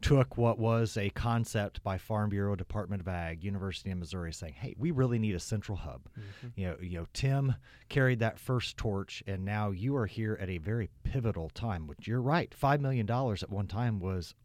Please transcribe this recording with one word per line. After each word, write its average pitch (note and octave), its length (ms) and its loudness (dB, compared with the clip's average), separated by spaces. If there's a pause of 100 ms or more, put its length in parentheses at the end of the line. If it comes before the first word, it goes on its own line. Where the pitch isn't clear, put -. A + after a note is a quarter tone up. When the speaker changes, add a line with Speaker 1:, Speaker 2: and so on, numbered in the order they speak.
Speaker 1:
took C3+ 340 4
what A#2 220 4
was A2+ 400 4
a G2+ 100 2
concept A2+ 760 0
by F#2+ 140 0
Farm G#2+ 320 0
Bureau, G2+ 260 2
Department G2 460 -2
of E2+ 80 -6
Ag, E2 340 -4
University G2 480 -4
of F#2 60 -2
Missouri, E2+ 340 -4
saying, D#2 220 -8
"Hey, - 240 -10
we D#3 140 0
really B2+ 280 4
need G#2+ 160 2
a F2 60 0
central G#2 380 -4
hub." B1+ 320 -8
Speaker 2:
Mm-hmm. G#2 440 -12
Speaker 1:
You F#2+ 120 -2
know, D#2+ 160 -4
you F2 160 -4
know, E2 160 -4
Tim C3+ 400 2 (340)
carried B2+ 300 4
that A2 200 2
first - 380 -2
torch, G2 500 -4
and F#2+ 160 -2
now G#2 280 0
you A2+ 260 0
are A#2 80 2
here A2 340 0
at F#2+ 120 -2
a F2+ 80 -2
very G2+ 320 -2 (120)
pivotal G2 460 0
time, F2+ 380 -4
which - 200 -14
you're A#2+ 140 0
right, D3 320 2
five C#3+ 300 2
million C3 240 2
dollars A#2 360 0
at F#2 60 -6
one G2 180 0
time G#2+ 320 0
was F#2 360 -2 (100)